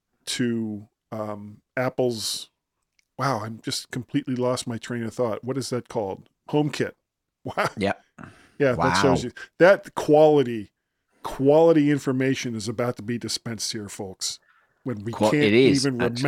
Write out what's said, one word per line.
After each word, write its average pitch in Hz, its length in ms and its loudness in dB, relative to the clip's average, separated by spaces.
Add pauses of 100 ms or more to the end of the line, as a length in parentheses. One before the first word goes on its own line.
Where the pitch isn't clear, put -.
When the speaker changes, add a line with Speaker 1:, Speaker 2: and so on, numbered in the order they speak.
(260)
Speaker 1:
to, 113 600 -4 (240)
um, 107 500 -12 (160)
Apple's, 127 720 -4 (680)
wow, 131 240 -2
I'm 113 180 -12
just - 300 -8
completely 131 440 -6
lost 123 300 -2
my 113 140 -8
train 120 240 -8
of 110 100 -8
thought. 110 300 -4
What 131 140 -6
is 120 120 -6
that 120 200 -6
called? 101 400 -6 (200)
HomeKit. 147 480 0
<laughs> - 60 -20 (400)
Wow. - 320 -4
Speaker 2:
Yep. 98 300 -4 (540)
Speaker 1:
Yeah, 135 140 2
that 87 280 0
shows 131 220 2
Speaker 2:
Wow. 120 60 -6
Speaker 1:
you. - 20 -8 (260)
That - 380 4
quality, 143 760 4 (520)
quality 151 680 6
information 131 680 -2
is 107 120 -8
about 120 300 -4
to - 40 -16
be 117 160 -6
dispensed 110 540 -8
here, 104 180 -10
folks. - 480 -10 (460)
When 107 200 -6
we 117 80 -6
Speaker 2:
Qua-, 107 200 2
Speaker 1:
can't 147 120 2
Speaker 2:
it 104 100 4
is, 135 320 6
Speaker 1:
even 127 160 -2
Speaker 2:
actually. 120 260 -2